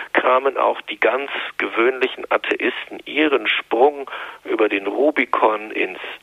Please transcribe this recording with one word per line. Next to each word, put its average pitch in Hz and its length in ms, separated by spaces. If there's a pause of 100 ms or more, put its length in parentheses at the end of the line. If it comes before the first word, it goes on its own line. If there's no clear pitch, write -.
(120)
kramen 131 440
auch 117 260
die - 180
ganz 131 300 (260)
gewöhnlichen 120 760
Atheisten - 760
ihren 139 420
Sprung 139 600 (360)
über 110 240
den 101 180
Rubikon 110 840
ins - 260 (240)